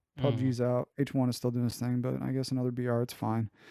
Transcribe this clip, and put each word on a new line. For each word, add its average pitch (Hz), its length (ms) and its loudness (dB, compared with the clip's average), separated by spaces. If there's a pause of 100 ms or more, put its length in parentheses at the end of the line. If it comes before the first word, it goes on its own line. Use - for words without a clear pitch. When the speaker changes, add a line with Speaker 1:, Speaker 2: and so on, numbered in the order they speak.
(180)
Speaker 1:
Mm. 131 40 -2
Speaker 2:
pub 131 160 2
G's 123 220 0
out, 123 280 2 (100)
H 139 160 0
one 127 140 4
is 120 80 0
still 123 140 0
doing 120 160 0
its 113 120 -4
thing, 123 220 0
but 131 220 -2
I 131 100 -2
guess 131 180 -2
another 127 200 0
B 123 160 -2
R, 120 160 2
it's 123 100 -4
fine." 113 380 -2 (200)